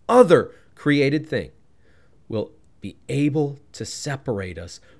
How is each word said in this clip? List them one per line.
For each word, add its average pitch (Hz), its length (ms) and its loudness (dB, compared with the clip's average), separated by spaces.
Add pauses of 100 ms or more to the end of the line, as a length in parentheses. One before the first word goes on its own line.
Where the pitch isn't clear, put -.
other 180 480 6 (180)
created 143 540 0
thing 107 240 -6 (800)
will 110 240 -6 (260)
be - 180 -14 (120)
able 143 500 -2 (140)
to - 120 -10
separate 98 720 -8
us 90 220 -16 (200)